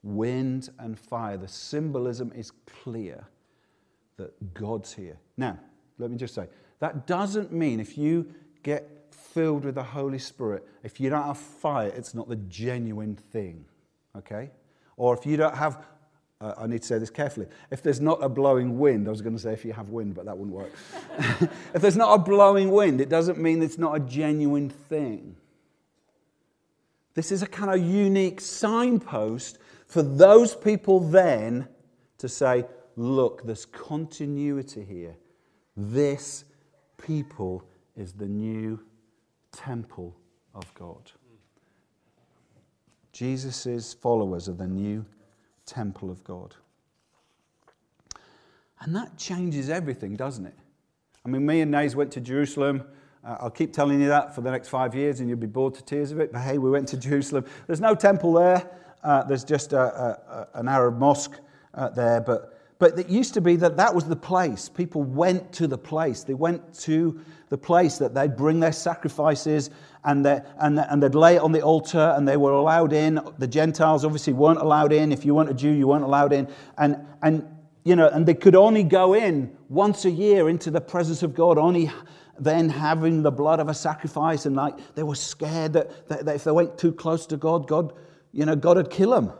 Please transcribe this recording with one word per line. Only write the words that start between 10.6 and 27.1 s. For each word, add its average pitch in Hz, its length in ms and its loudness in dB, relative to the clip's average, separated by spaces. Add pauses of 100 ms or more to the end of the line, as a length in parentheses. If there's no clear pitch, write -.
if - 160 -18
you 131 100 -2
don't 147 160 -2
have 143 140 -8
fire, 123 540 -6
it's 123 200 -14
not 117 160 -12
the 117 80 -8
genuine 107 800 -10
thing, 87 500 -14 (500)
okay? 107 360 -16 (440)
Or 123 200 0
if 120 100 -14
you 151 100 0
don't 147 200 0
have, 143 280 -6 (560)
uh, 107 180 -12
I 113 100 -10
need 117 160 -6
to - 40 -16
say 113 120 -2
this 113 100 -8
carefully, 135 380 -8 (220)
if - 140 -12
there's 135 160 0
not 151 240 0
a 135 60 -2
blowing 127 500 0
wind, 117 280 2
I 107 40 -6
was 107 100 -10
gonna 113 180 -8
say 110 120 -8
if 110 140 -10
you 113 80 -10
have 104 160 -14
wind, 107 260 -10
but 90 100 -14
that 101 120 -14
wouldn't 98 180 -12
work. 95 160 -14 (480)
<laughs> 131 320 -2 (220)
If 170 80 -2
there's 190 160 4
not 220 160 6
a 208 60 6
blowing 196 520 6
wind, 180 300 4
it 139 80 -2
doesn't 165 300 0
mean 165 220 0
it's 160 180 -4
not 156 160 -2
a 151 40 -2
genuine 143 720 -2
thing. 131 680 -10 (1800)